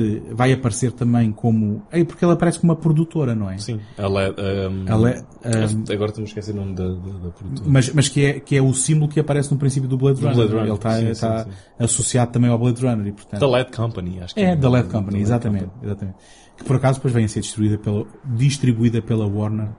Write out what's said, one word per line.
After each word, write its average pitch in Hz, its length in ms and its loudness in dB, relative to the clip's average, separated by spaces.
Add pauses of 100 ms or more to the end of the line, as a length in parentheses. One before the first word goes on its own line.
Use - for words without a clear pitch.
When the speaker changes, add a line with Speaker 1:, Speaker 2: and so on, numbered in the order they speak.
(340)
Speaker 1:
vai 127 180 4
aparecer 123 400 0
também 120 380 2
como, 107 520 0 (100)
é 170 120 2
porque - 200 -4
ele 170 80 6
aparece 170 260 2
como 170 140 4
uma 160 60 0
produtora, 156 560 0
não 107 160 -2
é? 95 80 -8
Speaker 2:
Sim, 107 200 -6 (180)
ela 98 280 0
é, 95 40 0 (380)
ehm, 95 200 -4
Speaker 1:
Ela 110 240 4
é, - 140 -6 (200)
ehm, 110 480 0
Speaker 2:
agora 104 180 -2
estamos 104 100 -10
a 107 100 -6
esquecer 104 220 -8
o 101 40 -4
nome 98 180 -6
da, 92 140 -4
da, 92 300 -8
da 87 120 -10
produtora. 135 400 -6
Speaker 1:
Mas, 135 220 4
mas 143 160 4
que 143 160 0
é, 139 160 0
que - 160 -2
é 131 60 4
o 131 120 4
símbolo 156 380 0
que 160 80 0
aparece 143 320 0
no 135 60 0
princípio 135 300 0
do 131 100 0
Blade 135 220 2
Speaker 2:
Do 120 60 0
Speaker 1:
Runner. 117 100 2
Speaker 2:
Blade 110 160 4
Runner, 110 140 0
Speaker 1:
Ele 107 80 0
está, 110 240 0
Speaker 2:
sim, 113 100 2
Speaker 1:
está 113 360 -2
Speaker 2:
sim, 110 60 -14
sim. 98 60 -14 (220)
Speaker 1:
associado 120 540 0
também 120 180 4
ao 117 80 2
Blade 120 260 0
Runner 113 220 0
e, 101 60 -6
portanto - 280 -12
Speaker 2:
The 143 60 2
Led 127 300 2
Company, 92 440 -4
acho 90 140 -12
que 220 60 -2
Speaker 1:
É, 202 120 2
Speaker 2:
é. 170 40 0
Speaker 1:
The 135 120 2
Led 123 200 4
Speaker 2:
The - 40 -10
Speaker 1:
Company, 101 260 -2
Speaker 2:
Led 101 40 0
Speaker 1:
exatamente, 104 440 0
Speaker 2:
Company. 95 200 -12
Speaker 1:
exatamente. 98 300 -8 (400)
Que - 80 -20
por 131 120 2
acaso 131 220 2
depois 127 160 -2
vem 113 120 4
a - 20 0
ser 107 120 -4
destruída 104 380 0
pela, 104 260 -2 (200)
distribuída 120 760 2
pela 110 240 0
Warner. 107 420 -2 (100)